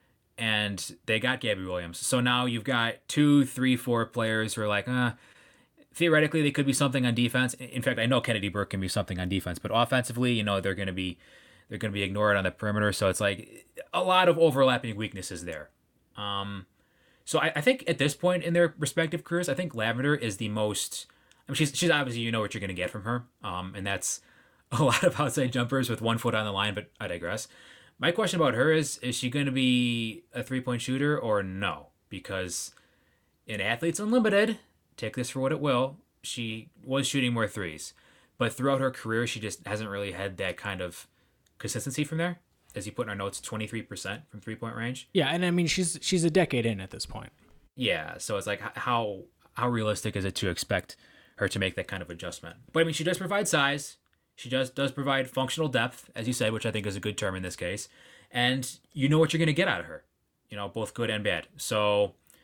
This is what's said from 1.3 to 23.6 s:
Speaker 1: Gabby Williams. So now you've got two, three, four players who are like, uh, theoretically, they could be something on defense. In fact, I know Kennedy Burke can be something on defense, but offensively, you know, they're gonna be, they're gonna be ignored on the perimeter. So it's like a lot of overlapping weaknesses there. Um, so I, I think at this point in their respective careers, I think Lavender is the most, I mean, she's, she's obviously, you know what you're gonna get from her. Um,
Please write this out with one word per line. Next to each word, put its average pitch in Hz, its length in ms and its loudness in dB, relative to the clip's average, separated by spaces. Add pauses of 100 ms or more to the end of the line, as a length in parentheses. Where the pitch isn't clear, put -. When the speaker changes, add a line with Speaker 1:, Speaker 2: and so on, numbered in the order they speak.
Speaker 1:
Gabby 98 260 -2
Williams. 87 320 -6
So - 220 0
now 123 260 2
you've 117 180 -2
got 117 320 0 (120)
two, 147 380 6
three, 127 300 2
four 120 300 0
players 110 480 -2
who 113 80 -4
are 107 60 0
like, 101 200 0
uh, 123 260 2 (800)
theoretically, 156 500 4
they 147 80 4
could 143 160 2
be 135 60 4
something 131 320 2
on 120 100 2
defense. 120 400 2
In 127 260 -8
fact, 123 180 0
I 113 60 2
know 120 160 4
Kennedy 104 280 0
Burke 98 200 -2
can 95 100 -4
be 95 80 -2
something 95 320 -2
on 90 100 -2
defense, 90 280 -2
but - 160 -6
offensively, 120 600 2
you 110 100 0
know, 101 180 2
they're 95 140 -2
gonna 95 180 -4
be, 92 240 -4 (520)
they're 85 100 -8
gonna 107 120 -2
be 101 120 -2
ignored 101 340 2
on 95 60 2
the 92 80 2
perimeter. 104 420 0
So 98 160 2
it's 92 100 -2
like 101 460 -2 (280)
a 180 100 2
lot 185 260 6
of 160 80 6
overlapping 131 580 4
weaknesses 95 500 -8
there. 78 240 -8 (460)
Um, 101 520 -6 (580)
so - 140 2
I, 160 160 2
I 147 60 -2
think 247 260 4
at - 100 2
this 143 160 2
point 180 300 2
in 170 100 0
their 170 240 4
respective 160 460 0
careers, 175 260 -2
I 131 60 2
think 180 180 -4
Lavender 120 400 2
is 110 240 -2
the 110 120 -4
most, 107 580 -2 (400)
I - 40 -6
mean, 139 40 -2
she's, 151 200 2
she's 175 140 2
obviously, 131 320 0
you 113 100 0
know 113 100 0
what 104 120 -4
you're 107 80 -6
gonna 95 120 -4
get 90 180 -2
from 95 140 -8
her. 120 200 -2 (180)
Um, 90 320 -4